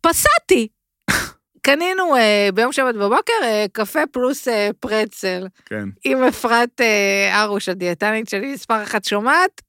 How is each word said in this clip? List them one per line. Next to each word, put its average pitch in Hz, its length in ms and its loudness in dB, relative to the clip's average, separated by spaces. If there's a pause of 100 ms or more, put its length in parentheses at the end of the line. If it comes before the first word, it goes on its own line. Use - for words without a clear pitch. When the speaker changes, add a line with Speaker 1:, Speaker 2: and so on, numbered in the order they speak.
Speaker 1:
פסעתי. 330 680 2 (920)
קנינו, 349 540 2
אה, 208 380 4
ביום 233 180 0
שבת 262 220 0
בבוקר, 220 380 0 (100)
אה, 214 300 0
קפה 214 280 -4 (120)
פלוס, 254 360 -2
אה, 208 220 0 (100)
פרצל. 196 680 -4 (200)
Speaker 2:
כן. 107 180 -8 (200)
Speaker 1:
עם 262 200 0
אפרת, 240 560 0
אה, 202 640 2
ארוש, 208 260 -4
הדיאטנית 190 600 -2
שלי, 233 240 -6
מספר 226 300 -4
אחת 208 220 -4
שומעת 269 640 2